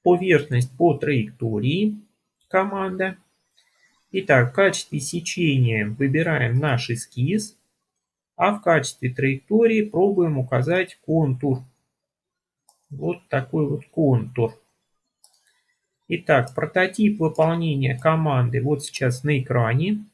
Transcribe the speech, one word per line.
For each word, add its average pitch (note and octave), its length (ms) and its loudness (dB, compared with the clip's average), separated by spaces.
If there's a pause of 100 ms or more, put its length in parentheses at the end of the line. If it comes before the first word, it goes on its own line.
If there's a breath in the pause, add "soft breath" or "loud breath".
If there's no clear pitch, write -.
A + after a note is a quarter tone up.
Поверхность E3+ 720 2
по E3+ 200 2
траектории C3+ 1040 -2 (480)
команда. F#3+ 680 -4 (920)
Итак, C#3 400 2
в - 20 -20
качестве F#3+ 460 0
сечения C3+ 880 0
выбираем C3+ 720 0
наш C3+ 320 0
эскиз, C#3+ 680 -4 (800)
а F#3+ 180 0
в G#3 80 -8
качестве C3+ 520 0
траектории G#3 680 2
пробуем F3+ 540 2
указать C3 680 -2
контур. C#3 540 0 (1300)
Вот D3+ 400 -8
такой C#3 380 -2
вот D3 180 -6
контур. A#2+ 680 0 (1600)
Итак, D3 440 0
прототип F#3+ 680 0
выполнения D#3 760 0
команды C3 640 0
вот C#3+ 220 -2
сейчас B2+ 400 -4
на D3 160 0
экране. B2+ 640 0 (100)